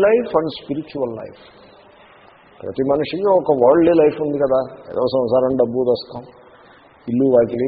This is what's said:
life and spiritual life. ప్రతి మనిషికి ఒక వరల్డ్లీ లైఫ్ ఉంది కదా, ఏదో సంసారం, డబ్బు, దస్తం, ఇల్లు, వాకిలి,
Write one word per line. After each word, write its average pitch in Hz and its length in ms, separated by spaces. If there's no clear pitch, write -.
life 226 340
and 160 80
spiritual 139 500
life. 101 220
ప్రతి 98 300
మనిషికి 156 380
ఒక - 120
వరల్డ్లీ 165 400
లైఫ్ 147 240
ఉంది 143 180
కదా, 131 160
ఏదో 90 120
సంసారం, 127 360
డబ్బు, 117 180
దస్తం, 120 320
ఇల్లు, 123 240
వాకిలి, 120 340